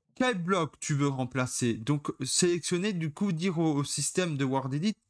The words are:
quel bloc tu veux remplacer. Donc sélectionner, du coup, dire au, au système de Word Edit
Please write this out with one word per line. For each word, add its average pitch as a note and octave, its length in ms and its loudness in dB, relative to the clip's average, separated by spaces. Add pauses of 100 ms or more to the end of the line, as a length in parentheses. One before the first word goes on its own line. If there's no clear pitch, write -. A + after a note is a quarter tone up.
(160)
quel B3 260 0
bloc E3+ 380 0
tu - 160 -2
veux C#3+ 140 2
remplacer. B2+ 680 0
Donc C#3+ 360 -2 (120)
sélectionner, F3 680 0
du D#3+ 180 -2
coup, G3+ 200 0
dire E3 280 0
au, D#3+ 160 2
au C#3+ 80 0
système D3+ 540 -2
de C#3 80 0
Word C3 280 0
Edit F3+ 220 -2 (140)